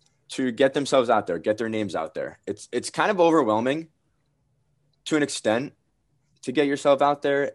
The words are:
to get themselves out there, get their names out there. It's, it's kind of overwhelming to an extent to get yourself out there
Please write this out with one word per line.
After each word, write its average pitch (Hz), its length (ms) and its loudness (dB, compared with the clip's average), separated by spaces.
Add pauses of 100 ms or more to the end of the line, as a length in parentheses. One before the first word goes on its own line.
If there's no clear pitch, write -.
(300)
to 131 220 -2
get 135 220 2
themselves 135 340 2
out 107 180 2
there, 85 120 -4
get 107 180 -2
their 113 140 -4
names 107 260 -4
out 80 160 -6
there. - 340 -10
It's, - 240 -10
it's 120 200 -6
kind 170 200 0
of 196 80 -2
overwhelming 147 720 2 (1160)
to 160 100 -2
an 147 60 2
extent 123 500 -2 (720)
to 131 100 -8
get 147 140 2
yourself 139 340 2
out 143 220 2
there 143 320 0